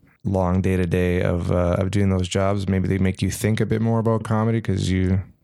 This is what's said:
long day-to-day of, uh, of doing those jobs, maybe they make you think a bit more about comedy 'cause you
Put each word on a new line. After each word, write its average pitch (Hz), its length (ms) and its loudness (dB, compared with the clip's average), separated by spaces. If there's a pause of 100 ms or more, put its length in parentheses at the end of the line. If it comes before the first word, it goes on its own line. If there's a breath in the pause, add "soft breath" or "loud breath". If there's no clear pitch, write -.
(240 soft breath)
long 95 380 2
day-to-day 90 600 0
of, 95 300 0
uh, 87 260 2
of 95 140 -2
doing 101 180 2
those 92 160 0
jobs, 98 420 -2
maybe 95 200 0
they 95 100 0
make 95 240 -2
you 98 80 0
think 110 300 -2
a 110 60 0
bit 110 140 -2
more 113 200 0
about 110 240 0
comedy 113 360 0
'cause 95 280 -2
you 92 320 2 (240)